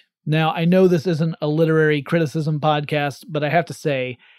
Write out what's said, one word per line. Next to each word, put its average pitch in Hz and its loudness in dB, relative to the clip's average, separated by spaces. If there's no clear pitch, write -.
Now, 156 0
I 165 -2
know 185 6
this 175 0
isn't 165 -2
a 151 -4
literary 156 2
criticism 156 -2
podcast, 147 -2
but 151 -6
I 147 -2
have 160 2
to 147 -12
say 127 -4